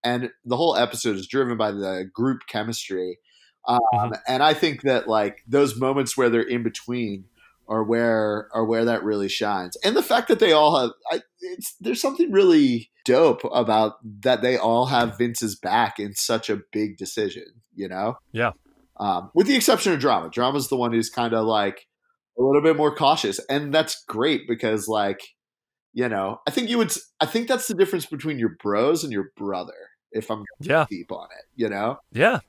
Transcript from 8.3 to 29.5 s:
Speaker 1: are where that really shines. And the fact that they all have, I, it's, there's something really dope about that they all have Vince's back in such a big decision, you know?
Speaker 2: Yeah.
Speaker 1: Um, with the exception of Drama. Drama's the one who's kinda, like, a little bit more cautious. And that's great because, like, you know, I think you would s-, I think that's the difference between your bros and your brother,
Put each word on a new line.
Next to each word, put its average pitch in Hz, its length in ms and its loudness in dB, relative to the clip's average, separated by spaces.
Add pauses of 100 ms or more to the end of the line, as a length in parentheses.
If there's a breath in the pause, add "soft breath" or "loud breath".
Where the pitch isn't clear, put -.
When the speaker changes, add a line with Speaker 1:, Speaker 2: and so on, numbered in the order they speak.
Speaker 1:
are 113 120 0
where 113 200 2
that 117 200 0
really 104 240 -2
shines. 95 560 -4
And 220 120 2
the - 60 2
fact 339 260 0
that 233 120 4
they 185 120 6
all 151 280 6
have, 120 100 0 (220)
I, - 80 -4 (200)
it's, 180 400 -12
there's - 200 -4
something 277 320 0
really 151 580 4 (140)
dope 143 380 4 (100)
about 110 420 2 (280)
that 123 200 2
they 127 140 2
all 117 300 2
have 120 300 0
Vince's 117 400 -2
back 107 440 0
in 101 140 -8
such - 360 -2
a 101 120 -4 (100)
big 104 240 -4
decision, 98 500 -6 (280)
you 98 140 -8
know? 101 300 -6 (140)
Speaker 2:
Yeah. 113 200 -2 (460)
Speaker 1:
Um, 95 360 -4
with 196 120 4
the 269 100 2
exception 226 360 2
of 143 80 0
Drama. 107 300 2
Drama's 131 380 -2
the 135 80 -2
one 120 160 0
who's 117 180 0
kinda, 117 320 -2
like, 107 440 0 (520)
a 123 40 2
little 139 200 4
bit 156 140 4
more 147 180 2
cautious. 143 440 0 (100)
And 143 240 -2
that's 156 320 0
great 135 440 -2
because, 110 400 -2
like, 101 320 -2 (720)
you 123 160 -2
know, 101 380 -4
I - 40 -2
think 240 200 -4
you 240 80 0
would 214 120 0
s-, - 300 -10
I 156 60 0
think 233 220 -4
that's 247 180 0
the 226 80 -6
difference 185 320 0
between 147 320 -6
your 113 220 -2
bros 135 440 0
and 135 80 -8
your 98 240 -4
brother, 95 380 -6 (380)